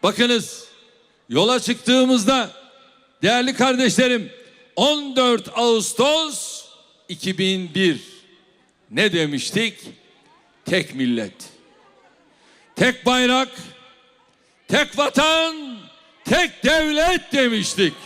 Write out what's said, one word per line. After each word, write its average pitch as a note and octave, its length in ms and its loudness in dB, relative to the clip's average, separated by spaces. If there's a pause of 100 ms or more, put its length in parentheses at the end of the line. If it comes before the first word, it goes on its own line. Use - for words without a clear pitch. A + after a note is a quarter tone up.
Bakınız, A3+ 600 0 (640)
yola G#3 320 2
çıktığımızda B3 880 2 (720)
değerli B3 320 2
kardeşlerim, B3 800 0 (440)
on C#4 400 0
dört A#3+ 380 0
Ağustos A#3+ 1080 -2 (440)
iki F#3 300 -6
bin F#3 360 -2
bir, F3 260 0 (880)
ne F3+ 220 0
demiştik? E3+ 680 -4 (840)
Tek E3+ 300 -4
millet, A#2+ 400 -2 (1400)
tek B3 300 0
bayrak, B3+ 420 2 (1200)
tek C#4 300 0
vatan, D4+ 800 0 (460)
tek D4 400 0
devlet D4+ 680 2
demiştik. A3 640 0 (120)